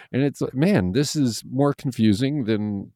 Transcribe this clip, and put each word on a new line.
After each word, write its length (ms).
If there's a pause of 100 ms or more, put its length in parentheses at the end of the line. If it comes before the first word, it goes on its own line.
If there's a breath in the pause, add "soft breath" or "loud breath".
(140)
And 80
it's 180
like, 140
man, 400
this 240
is 320
more 240
confusing 720
than, 500